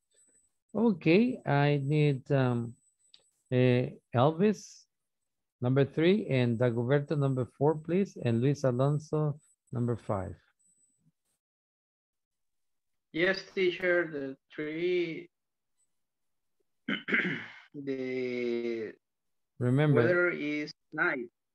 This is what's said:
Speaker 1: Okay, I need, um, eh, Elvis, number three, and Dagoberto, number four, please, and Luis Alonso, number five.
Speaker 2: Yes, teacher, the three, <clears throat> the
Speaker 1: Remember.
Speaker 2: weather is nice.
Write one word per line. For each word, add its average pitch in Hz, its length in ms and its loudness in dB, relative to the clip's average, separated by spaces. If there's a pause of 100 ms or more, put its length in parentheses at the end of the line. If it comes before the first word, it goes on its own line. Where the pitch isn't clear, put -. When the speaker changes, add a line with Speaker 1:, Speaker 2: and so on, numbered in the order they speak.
(760)
Speaker 1:
Okay, 214 720 2
I 143 380 2
need, 147 480 0
um, 123 440 0 (760)
eh, 127 400 4 (220)
Elvis, 160 720 0 (760)
number 131 240 4
three, 175 420 2
and 123 320 2
Dagoberto, 127 580 0
number 135 280 0 (120)
four, 151 180 2
please, 165 480 -4
and 117 180 2
Luis 139 220 0
Alonso, 147 760 0 (320)
number 120 240 -2
five. 95 400 -6 (2750)
Speaker 2:
Yes, 185 280 0 (140)
teacher, 175 560 0
the 139 260 -10 (160)
three, 165 760 -4 (1600)
<clears throat> - 840 -6
the 123 1160 -6 (680)
Speaker 1:
Remember. 135 420 2
Speaker 2:
weather 175 280 2
is 151 420 -6 (220)
nice. 156 360 -4 (260)